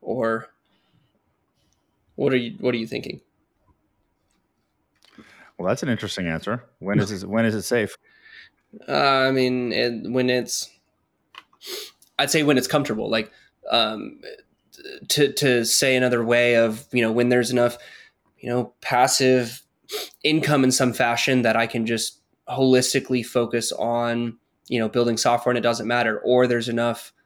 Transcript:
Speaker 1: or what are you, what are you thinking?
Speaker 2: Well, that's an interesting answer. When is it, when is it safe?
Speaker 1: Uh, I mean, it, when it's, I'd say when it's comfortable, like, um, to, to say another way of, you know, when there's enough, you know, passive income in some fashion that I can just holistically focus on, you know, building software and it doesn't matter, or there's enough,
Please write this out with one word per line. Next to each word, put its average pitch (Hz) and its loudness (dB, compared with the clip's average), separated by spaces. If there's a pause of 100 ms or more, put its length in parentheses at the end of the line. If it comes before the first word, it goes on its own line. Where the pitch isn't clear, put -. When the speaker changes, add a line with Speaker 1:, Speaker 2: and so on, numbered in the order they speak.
Speaker 1:
or 113 -4 (1700)
what 139 0
are 131 2
you, 120 -6
what 127 -2
are 120 -4
you 113 -6
thinking? - -10 (2250)
Speaker 2:
Well, 90 -6
that's 120 -2
an 156 -2
interesting 101 -4
answer. 101 -6 (140)
When 101 -2
is 98 -4
it, 92 -12
when 113 0
is 110 0
it 104 -4
safe? 110 -2 (920)
Speaker 1:
Uh, - -6
I 135 2
mean, 127 0
it, 117 -4
when 127 2
it's, 123 -2 (1500)
I'd 139 -2
say 156 2
when 143 4
it's 127 0
comfortable, 110 -2
like, 110 -2 (400)
um, 110 -2 (880)
to, 147 2
to 123 2
say 131 2
another 123 2
way 120 4
of, 113 2
you 123 2
know, 113 2
when 120 2
there's 123 2
enough, 120 2 (600)
you 123 -12
know, 120 -4
passive 127 2 (600)
income 151 2
in 131 4
some 127 2
fashion 120 0
that 110 2
I 113 0
can 113 -4
just 113 -6 (300)
holistically 127 2
focus 117 -2
on, 117 -4 (300)
you 127 -2
know, 110 0
building 120 0
software 120 0
and 123 0
it 120 -2
doesn't 113 -2
matter, 117 0
or 123 4
there's 120 0
enough, 117 -4 (120)